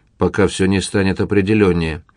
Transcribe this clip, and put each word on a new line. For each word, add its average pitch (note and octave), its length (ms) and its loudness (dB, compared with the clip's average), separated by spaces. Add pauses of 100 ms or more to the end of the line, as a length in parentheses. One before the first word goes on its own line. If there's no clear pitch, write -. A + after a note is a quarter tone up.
(180)
пока F#2 300 0
всё F#2+ 180 -2
не F#2+ 160 2
станет F#2+ 400 -2
определённее. F#2 840 0 (140)